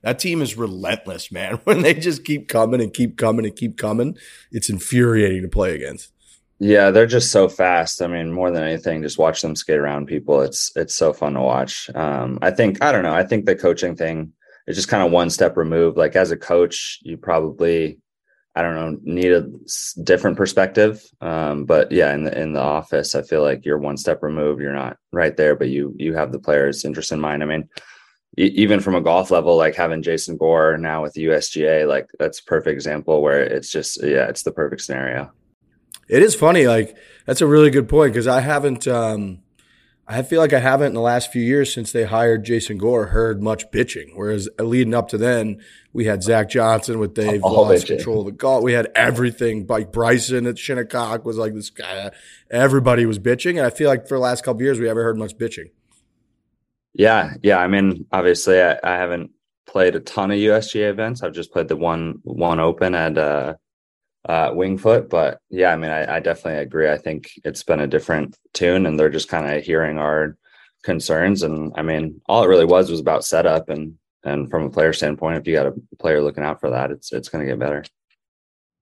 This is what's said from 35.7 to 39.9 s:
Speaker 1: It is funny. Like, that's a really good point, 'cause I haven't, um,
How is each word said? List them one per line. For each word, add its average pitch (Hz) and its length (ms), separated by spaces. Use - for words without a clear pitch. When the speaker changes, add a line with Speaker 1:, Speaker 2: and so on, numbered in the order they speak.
Speaker 1:
It 127 120
is 208 140
funny. 156 320
Like, 113 300
that's 127 140
a 156 80
really 151 220
good 131 180
point, 143 260
'cause 117 140
I 131 140
haven't, 139 440
um, 107 580